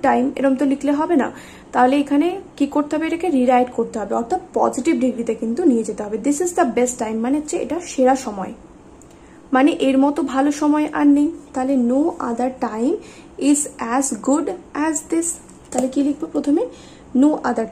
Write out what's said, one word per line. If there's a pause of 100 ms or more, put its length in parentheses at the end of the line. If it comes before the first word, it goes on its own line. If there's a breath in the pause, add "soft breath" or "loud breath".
time",
এরম
তো
লিখলে
হবে
না। (400 loud breath)
তাহলে
এখানে (160)
কি
করতে
হবে?
এটাকে
rewrite
করতে
হবে,
অর্থাৎ (140)
positive
ডিগ্রিতে
কিন্তু
নিয়ে
যেতে
হবে।
"This
is (100)
the (100)
best
time"
মানে
হচ্ছে
এটা
সেরা
সময়, (1000 loud breath)
মানে
এর
মতো
ভালো
সময়
আর
নেই। (220)
তাহলে
"No (280)
other (100)
time (560 loud breath)
is (400)
as (220)
good (400)
as (180)
this"। (440)
তাহলে
কি
লিখবো?
প্রথমে (500 loud breath)
"No (200)
other